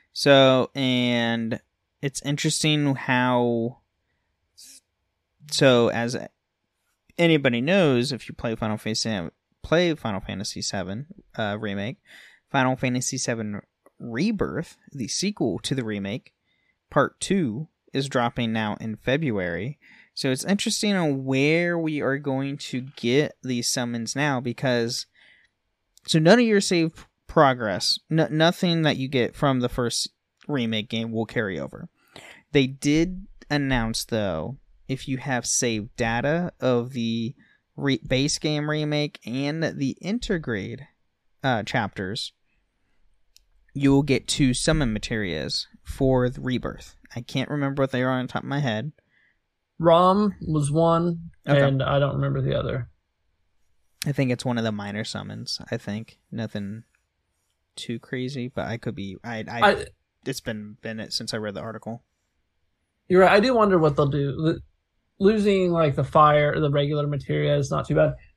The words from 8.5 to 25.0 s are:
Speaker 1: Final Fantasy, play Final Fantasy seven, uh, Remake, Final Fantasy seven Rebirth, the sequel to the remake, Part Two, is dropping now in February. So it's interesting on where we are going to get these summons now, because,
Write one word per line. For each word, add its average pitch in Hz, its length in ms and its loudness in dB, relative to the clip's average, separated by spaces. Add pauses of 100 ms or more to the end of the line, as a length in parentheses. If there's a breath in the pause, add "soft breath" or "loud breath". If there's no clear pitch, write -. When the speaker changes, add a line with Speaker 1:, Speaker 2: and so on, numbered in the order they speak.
Speaker 1:
Final 107 220 -2
Fantasy, 107 520 -4 (340)
play 170 320 2
Final 98 260 -6
Fantasy 98 400 -8
seven, 101 460 -6 (300)
uh, 104 220 -4
Remake, 101 380 -6 (540 soft breath)
Final 131 240 2
Fantasy 127 420 -2
seven 110 440 -4 (380)
Rebirth, 135 800 -4 (140)
the 127 160 -8
sequel 147 520 -2
to - 140 -6
the 131 100 -2
remake, 104 500 -8 (560)
Part - 300 2
Two, 156 480 -2 (260)
is 135 160 -2
dropping 120 440 0
now 107 260 -2
in 110 180 -8
February. 110 840 -2 (340 soft breath)
So - 180 -2
it's 170 140 -4
interesting 202 500 0
on 143 300 0
where 156 520 2
we 156 240 -4
are 135 160 0
going 139 400 -4
to 127 240 -8 (140)
get 131 480 0
these 123 240 -4
summons 120 480 -4
now, 139 240 0
because, 120 640 -2 (1040 soft breath)